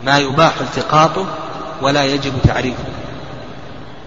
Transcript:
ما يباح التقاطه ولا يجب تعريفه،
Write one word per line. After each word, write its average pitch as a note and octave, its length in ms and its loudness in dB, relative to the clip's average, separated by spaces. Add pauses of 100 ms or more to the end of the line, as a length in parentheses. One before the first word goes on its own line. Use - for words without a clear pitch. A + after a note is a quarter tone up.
ما C#3 140 6
يباح C#3+ 420 4
التقاطه D#3 640 2 (560)
ولا C#3 220 2
يجب C#3 280 0 (140)
تعريفه، B2 380 2 (1200)